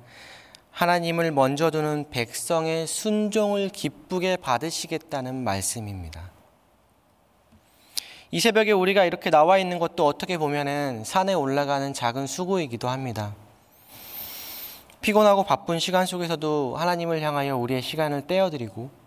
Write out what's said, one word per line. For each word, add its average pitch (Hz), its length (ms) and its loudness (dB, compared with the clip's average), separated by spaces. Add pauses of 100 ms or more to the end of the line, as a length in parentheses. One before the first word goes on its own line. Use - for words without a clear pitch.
(720)
하나님을 170 600 2
먼저 143 400 2
두는 151 380 -2
백성의 160 760 -2
순종을 208 840 0
기쁘게 185 680 -4
받으시겠다는 135 1080 -4
말씀입니다. 95 840 -6 (2000)
이 170 100 -2
새벽에 214 320 4
우리가 190 320 6
이렇게 175 240 -2
나와 165 300 8
있는 180 200 -2
것도 165 260 0
어떻게 170 320 0
보면은 143 680 -2
산에 190 280 0
올라가는 139 600 0
작은 127 340 -2
수고이기도 156 640 -2
합니다. 113 440 -6 (1700)
피곤하고 208 440 6
바쁜 170 360 0
시간 185 260 2
속에서도 151 680 -2
하나님을 170 460 0
향하여 143 340 -2
우리의 123 260 0
시간을 147 460 -4
떼어드리고, 143 640 -2 (180)